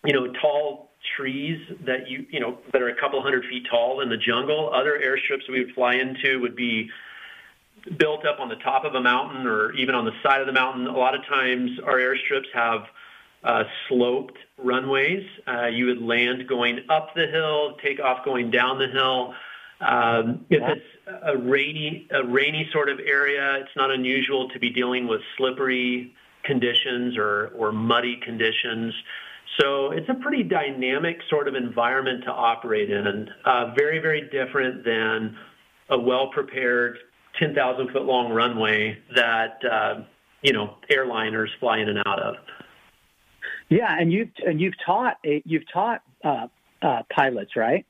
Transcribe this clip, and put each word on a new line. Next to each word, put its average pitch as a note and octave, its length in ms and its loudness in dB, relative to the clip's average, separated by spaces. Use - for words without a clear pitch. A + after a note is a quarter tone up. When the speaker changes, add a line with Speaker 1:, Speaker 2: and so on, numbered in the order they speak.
Speaker 1:
you C#3+ 80 4
know, B2 200 2
tall D3 580 0
trees C#3+ 440 -4
that B2+ 240 -2
you, C3 200 -10
you D3+ 100 -6
know, B2 180 -4
that C3 80 4
are B2 80 2
a A#2+ 100 -4
couple C#3 220 -2
hundred B2+ 280 0
feet B2 200 -8
tall A#2+ 320 2
in B2+ 80 -2
the A2+ 80 0
jungle. B2 560 0
Other C#3 300 2
airstrips C3+ 460 0
we B2+ 140 0
would B2 100 -8
fly B2 220 2
into C3 460 0
would A2+ 140 -4
be A2+ 340 -2
built D3+ 280 0
up D3 140 -2
on B2+ 100 -8
the A2 80 -6
top C3 260 0
of C#3 120 -4
a C3 40 2
mountain B2+ 480 0
or G#2+ 260 0
even C3 220 0
on A#2+ 80 0
the A2 80 0
side C3+ 200 4
of C3+ 60 -2
the C3+ 60 -4
mountain. B2+ 340 0
A C3 100 -2
lot C3 180 4
of C3+ 100 -6
times B2+ 460 0
our C3 120 2
airstrips C3 560 0
have, A#2 280 0
uh, A2+ 200 2
sloped B2 500 2
runways. C3+ 680 2
Uh, A#2+ 200 -2
you A#2+ 180 0
would B2 160 2
land B2 480 0
going A#2+ 300 2
up D#3 260 2
the E3 120 2
hill, D3+ 540 0
take C#3+ 180 -2
off B2+ 260 0
going A#2+ 260 0
down B2+ 280 2
the C3 80 2
hill. C3 460 0
Um, A#2 680 2
if - 100 6
Speaker 2:
Yeah. B2 120 0
Speaker 1:
it's - 140 -4
a D3 140 2
rainy, D3 720 0
a C3+ 140 2
rainy D3 480 2
sort D3 160 2
of C3+ 100 -4
area, C#3 640 2
it's - 160 -14
not C3+ 140 2
unusual C3 580 0
to B2+ 100 -12
be A#2+ 120 0
dealing B2 360 0
with A2 140 0
slippery B2+ 760 0
conditions B2 720 0
or, G#2+ 400 0
or A2 160 0
muddy A#2 460 0
conditions. A2+ 760 -2
So C#3 320 4
it's D#3+ 180 -4
a B3+ 60 2
pretty C4 280 -2
dynamic D3 760 -2
sort C#3+ 180 2
of C3+ 80 -4
environment B2 680 0
to B2+ 60 -4
operate A2 580 0
in. G2+ 400 -2
Uh, A#2+ 320 2
very, D3+ 220 2
very D#3 300 0
different C3 540 -2
than A2 540 0
a C3 80 4
well-prepared B2+ 1000 0
ten D3+ 140 2
thousand B2+ 380 0
foot C3 120 -2
long B2 300 2
runway A2 640 2
that, A2+ 480 2
uh, A2 380 0
you C#3 120 4
know, G#2 220 -2
airliners A2 580 0
fly A2+ 180 2
in G#2+ 100 0
and G#2 180 0
out G2 140 0
of. - 160 -4
Speaker 2:
Yeah, F#3+ 300 4
and E3 120 4
you've, G#3+ 180 0
and D#3+ 140 2
you've F#3 140 0
taught A3 420 0
a, D3 200 2
you've D#3+ 260 -2
taught, A3 300 0
uh, B2 240 0
uh, B2 300 2
pilots, B2+ 440 0
right? B2 340 2